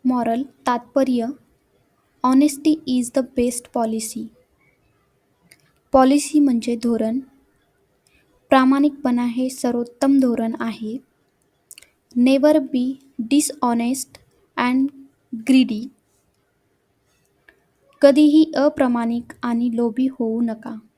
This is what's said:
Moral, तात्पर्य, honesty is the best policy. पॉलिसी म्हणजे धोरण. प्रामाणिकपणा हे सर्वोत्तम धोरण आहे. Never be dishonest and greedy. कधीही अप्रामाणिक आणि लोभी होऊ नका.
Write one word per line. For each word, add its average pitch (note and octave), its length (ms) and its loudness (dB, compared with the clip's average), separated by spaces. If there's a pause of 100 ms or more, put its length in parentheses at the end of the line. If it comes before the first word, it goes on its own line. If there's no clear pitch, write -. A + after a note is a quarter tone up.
Moral, A#3+ 340 -2 (240)
तात्पर्य, B3 600 -2 (960)
honesty C#4+ 500 2 (140)
is B3+ 160 0 (140)
the C4 40 0 (160)
best B3 240 -2 (140)
policy. A3 500 -6 (1700)
पॉलिसी C#4+ 480 4
म्हणजे A#3+ 360 0
धोरण. A3+ 420 -4 (1300)
प्रामाणिकपणा C4 800 2
हे B3+ 240 -4
सर्वोत्तम B3+ 680 -2
धोरण A3+ 400 -2
आहे. A3+ 360 -8 (1200)
Never C#4 380 4
be C4 360 -2 (300)
dishonest B3 960 -2 (400)
and B3+ 280 0 (500)
greedy. A#3 520 0 (2250)
कधीही D4+ 540 6
अप्रामाणिक A#3+ 760 -2 (100)
आणि A#3+ 340 -2
लोभी A#3+ 300 -2
होऊ A#3 340 -4
नका. A3+ 340 -6 (240)